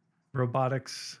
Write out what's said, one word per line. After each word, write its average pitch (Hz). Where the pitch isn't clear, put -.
robotics 131